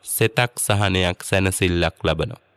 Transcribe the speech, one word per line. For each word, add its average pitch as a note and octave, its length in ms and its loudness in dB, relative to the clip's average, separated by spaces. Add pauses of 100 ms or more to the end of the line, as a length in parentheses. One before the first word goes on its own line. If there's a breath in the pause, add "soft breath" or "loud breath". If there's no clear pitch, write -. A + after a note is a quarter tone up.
සෙතක් - 520 0
සහනයක් F#2 640 0
සැනසෙල්ලක් F#2 760 0
ලබනවා. D#2+ 460 -4 (120)